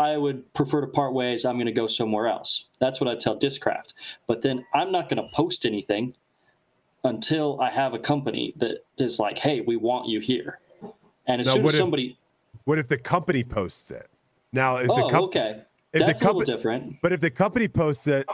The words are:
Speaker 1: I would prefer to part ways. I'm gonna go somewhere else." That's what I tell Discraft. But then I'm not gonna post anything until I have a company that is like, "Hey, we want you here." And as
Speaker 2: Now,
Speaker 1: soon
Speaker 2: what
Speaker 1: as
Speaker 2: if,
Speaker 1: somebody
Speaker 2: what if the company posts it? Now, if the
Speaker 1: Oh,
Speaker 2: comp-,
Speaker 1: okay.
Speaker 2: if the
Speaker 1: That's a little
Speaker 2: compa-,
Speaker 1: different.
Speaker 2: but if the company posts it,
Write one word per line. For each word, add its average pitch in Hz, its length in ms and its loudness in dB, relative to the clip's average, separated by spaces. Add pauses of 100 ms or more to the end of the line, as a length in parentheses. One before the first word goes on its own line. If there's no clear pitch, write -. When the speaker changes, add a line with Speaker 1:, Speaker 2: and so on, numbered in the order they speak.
(120)
Speaker 1:
I 151 60 0
would 143 360 -4
prefer 143 280 0
to 135 60 -4
part 139 260 0
ways. 123 300 0
I'm 123 140 0
gonna 117 140 0
go 113 160 0
somewhere 110 400 0
else." - 380 -4 (140)
That's 131 220 0
what 127 80 2
I 120 60 0
tell 113 200 0
Discraft. - 600 -2 (320)
But 113 160 0
then 131 200 0 (120)
I'm 180 160 0
not 175 180 -2
gonna - 240 -2
post - 320 0
anything 107 480 0 (920)
until 135 580 0
I 127 100 2
have 131 240 -2
a 113 40 -6
company 123 580 -2
that - 260 -2 (160)
is 123 200 0
like, 104 200 0
"Hey, 143 220 2
we 117 140 0
want 117 320 0
you 110 120 0
here." - 400 -4 (720)
And 123 120 0
as 120 60 0
Speaker 2:
Now, 131 80 4
Speaker 1:
soon 127 80 4
Speaker 2:
what 151 100 6
Speaker 1:
as - 20 2
Speaker 2:
if, 151 40 6
Speaker 1:
somebody 147 380 0 (460)
Speaker 2:
what 156 160 2
if 139 80 -4
the 139 100 0
company 151 460 0
posts - 480 -6
it? - 180 -14 (440)
Now, 127 240 2
if 127 100 0
the 139 60 4
Speaker 1:
Oh, 135 160 2
Speaker 2:
comp-, 160 160 4
Speaker 1:
okay. 110 360 -2 (300)
Speaker 2:
if 160 80 0
the 160 60 6
Speaker 1:
That's 160 160 2
a - 40 4
little 190 160 4
Speaker 2:
compa-, 139 40 0
Speaker 1:
different. 123 560 -4
Speaker 2:
but 175 100 2
if 175 80 0
the 160 100 2
company 208 380 2
posts 156 400 0
it, 139 260 2